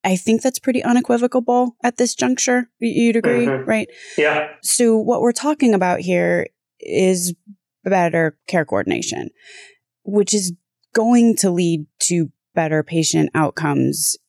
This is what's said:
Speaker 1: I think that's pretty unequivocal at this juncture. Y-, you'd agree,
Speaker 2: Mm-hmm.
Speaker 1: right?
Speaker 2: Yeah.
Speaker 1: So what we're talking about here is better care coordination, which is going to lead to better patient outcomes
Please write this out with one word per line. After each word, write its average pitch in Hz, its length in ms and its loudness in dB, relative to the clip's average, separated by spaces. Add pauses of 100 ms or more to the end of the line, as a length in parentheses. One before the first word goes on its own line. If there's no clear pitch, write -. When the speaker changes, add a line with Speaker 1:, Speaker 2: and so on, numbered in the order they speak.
Speaker 1:
I 190 80 2
think 220 260 0
that's 262 180 -2
pretty 254 220 -2
unequivocal 247 1000 0
at 240 140 -2
this 247 180 0
juncture. 247 540 -2 (100)
Y-, 233 80 -2
you'd 233 300 2
agree, 240 280 2
Speaker 2:
Mm-hmm. - 240 -4
Speaker 1:
right? 220 200 0 (280)
Speaker 2:
Yeah. 151 300 0 (160)
Speaker 1:
So 226 340 2
what 226 220 0
we're 233 140 2
talking 277 400 2
about 185 260 0
here 175 480 0 (320)
is 180 560 0 (480)
better 170 540 0 (100)
care 165 180 0
coordination, - 640 -4 (760)
which 202 300 0
is 185 200 -2 (420)
going 233 420 4
to 190 140 0
lead 170 340 0 (180)
to 170 280 0 (240)
better 156 280 0
patient 160 520 0
outcomes 143 800 -2 (140)